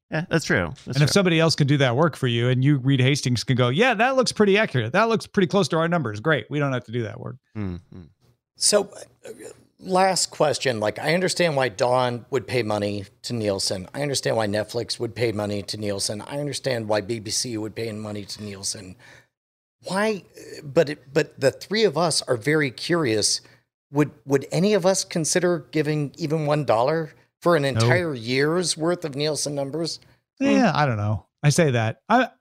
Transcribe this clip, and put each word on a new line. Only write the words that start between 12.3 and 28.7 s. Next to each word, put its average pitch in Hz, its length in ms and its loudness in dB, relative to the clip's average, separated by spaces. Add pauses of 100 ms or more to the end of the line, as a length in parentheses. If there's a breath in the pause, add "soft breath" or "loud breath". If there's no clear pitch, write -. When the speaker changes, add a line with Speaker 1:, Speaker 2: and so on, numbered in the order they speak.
Speaker 3:
pay 127 160 0
money 104 440 -2 (180)
to 123 100 -8
Nielsen. 98 600 -4
I 135 80 -6
understand 135 340 -2
why 110 120 0
Netflix 107 520 -4
would 113 160 -6
pay 117 160 0
money 104 320 -4
to - 140 -8
Nielsen. 104 440 -6
I - 180 -10
understand 123 500 -6
why 107 120 2
B 110 180 -6
B 104 120 -10
C 117 260 -4
would 107 160 -8
pay 113 200 -8
money 104 320 -10
to - 180 -14
Nielsen. 98 540 -10 (880 loud breath)
Why? 202 380 -2 (400)
But 143 260 2
it, 147 240 -12
but 151 260 -2
the 131 120 4
three 214 340 0
of 147 120 2
us 165 260 2
are 131 140 0
very 147 340 0
curious. 120 680 0 (500 soft breath)
Would, 139 200 2 (140)
would 139 260 2
any 190 220 2
of 180 120 2
us 190 180 2
consider 175 680 0
giving 151 460 -2
even 156 280 -2
one 147 200 0
dollar 143 480 2 (280 soft breath)
for 170 140 4
an 143 80 2
Speaker 2:
No. 139 60 2
Speaker 3:
entire 131 440 2
year's 143 640 0